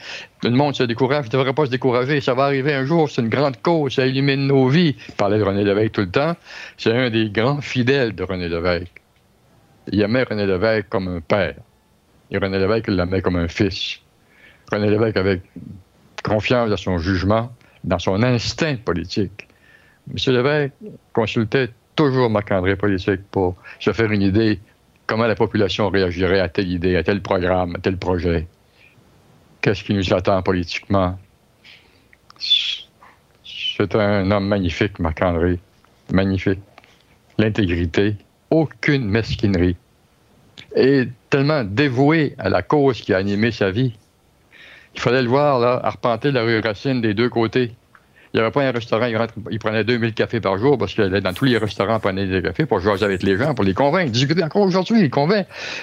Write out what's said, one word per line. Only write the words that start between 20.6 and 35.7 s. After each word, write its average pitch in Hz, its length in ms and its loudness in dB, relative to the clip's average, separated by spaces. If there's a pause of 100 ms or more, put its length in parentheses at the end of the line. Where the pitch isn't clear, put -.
consultait 117 560 0 (240)
toujours 131 360 2
Marc-André 98 460 0
politique 95 440 0 (100)
pour 90 240 0 (240)
se 107 140 0
faire 113 180 0
une 104 120 0
idée 104 380 2 (460)
comment 113 200 0
la 110 80 2
population 104 560 0
réagirait 92 500 2
à 87 80 0
telle 92 220 -2
idée, 90 260 0
à 82 60 2
tel 101 180 0
programme, 90 560 0
à 98 40 -10
tel 95 180 -2
projet. 87 480 -2 (1120)
Qu'est-ce - 240 0
qui - 80 -2
nous 98 220 0
attend 95 280 2
politiquement ? 92 760 -2 (1200)
C'est - 1600 -6
un 101 360 2
homme 101 160 0
magnifique, 98 540 -2
Marc-André. 87 580 0 (540)